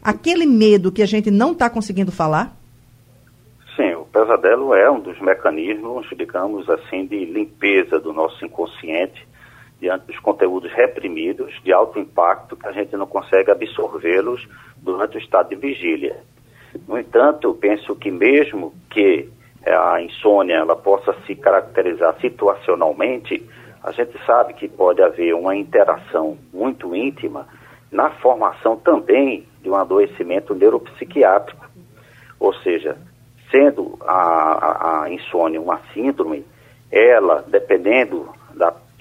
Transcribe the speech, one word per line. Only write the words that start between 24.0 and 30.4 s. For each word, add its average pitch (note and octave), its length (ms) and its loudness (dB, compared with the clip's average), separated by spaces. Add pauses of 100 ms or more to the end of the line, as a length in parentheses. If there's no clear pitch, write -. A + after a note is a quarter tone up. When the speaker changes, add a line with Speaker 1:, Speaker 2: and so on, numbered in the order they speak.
Speaker 2:
sabe A#2+ 300 2
que - 140 -12
pode F#2 340 2
haver E2+ 320 2
uma F2+ 200 -2
interação E2 840 0 (140)
muito F#2+ 420 -6
íntima A2+ 520 -8 (440)
na B2 200 0
formação A2+ 640 0
também C#3 720 0 (160)
de F#2+ 80 -8
um F#2+ 40 0
adoecimento F#2+ 800 0